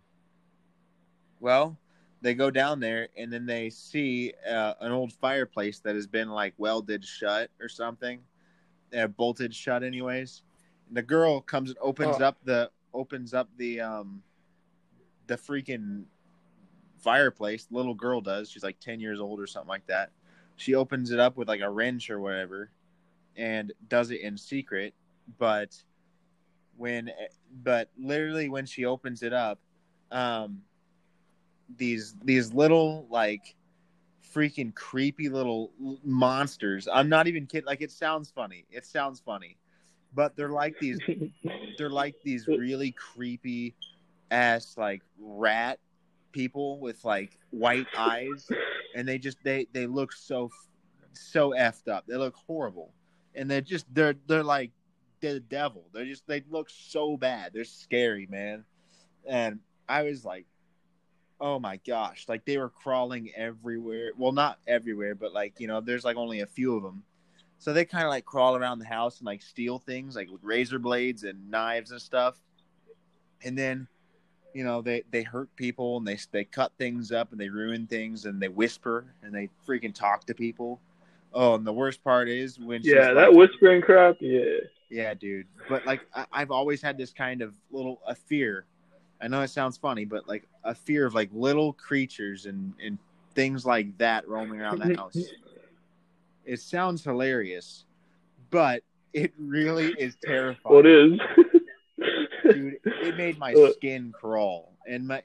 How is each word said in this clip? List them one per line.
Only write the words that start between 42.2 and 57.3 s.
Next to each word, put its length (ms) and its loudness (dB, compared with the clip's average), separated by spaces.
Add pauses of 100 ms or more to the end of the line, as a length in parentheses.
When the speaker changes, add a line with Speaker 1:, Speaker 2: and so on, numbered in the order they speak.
Speaker 1:
these 240 -6
really 440 -2
creepy 840 -10 (540)
ass, 480 0
like, 240 -4 (180)
rat 600 -2 (520)
people 480 -6
with, 240 -10
like, 340 -4 (140)
white 360 0 (100)
eyes, 520 -4 (460)
and 120 -8
they 100 -4
just, 260 -10
they, 300 -2
they 120 -6
look 280 -6
so 320 -6
f-, 240 -18 (440)
so 380 0
effed 380 0
up. 180 -6
They 80 -8
look 200 -4 (120)
horrible, 460 -10 (420)
and 160 -8
they're 100 0
just, 320 -8
they're, 220 4 (120)
they're 160 2
like 280 -2 (480)
the 200 -6
devil. 440 -8 (100)
They're 120 -10
just, 220 -16
they 220 -6
look 200 -8
so 480 -6
bad. 360 -4